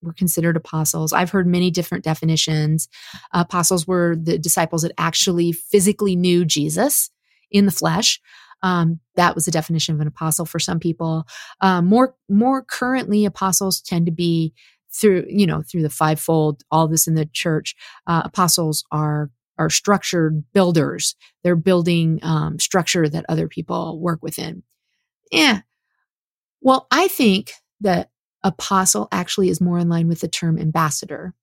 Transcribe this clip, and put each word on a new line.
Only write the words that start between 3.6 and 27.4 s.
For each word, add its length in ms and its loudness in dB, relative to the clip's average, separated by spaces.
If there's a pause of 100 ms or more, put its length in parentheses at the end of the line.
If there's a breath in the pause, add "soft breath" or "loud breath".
were 300 0
the 220 -2
disciples 420 -2
that 160 -2
actually 560 0
physically 640 0
knew 300 4
Jesus 640 0 (400)
in 160 4
the 40 2
flesh. 480 0 (440 loud breath)
Um, 360 0 (180)
that 180 4
was 100 -2
the 60 -4
definition 440 -2
of 60 -2
an 80 -2
apostle 380 -4
for 120 -8
some 220 -2
people. 480 -4 (320 loud breath)
Uh, 220 2
more, 340 4 (140)
more 320 4
currently, 640 0
apostles 560 -2
tend 240 0
to 60 0
be 420 0 (380 soft breath)
through, 360 2
you 160 2
know, 160 0
through 220 -4
the 80 -2
fivefold, 800 0
all 160 2
this 220 0
in 60 0
the 120 0
church. 480 -4 (320 loud breath)
Uh, 180 0
apostles 680 -2
are, 360 -2 (300)
are 100 0
structured 840 0
builders. 640 2 (260 soft breath)
They're 140 2
building, 680 2
um, 380 -2
structure 480 0
that 200 -4
other 200 -2
people 500 -8
work 240 -4
within. 400 -10 (680)
Yeah. 300 2 (1000)
Well, 320 2
I 160 2
think 460 0 (260)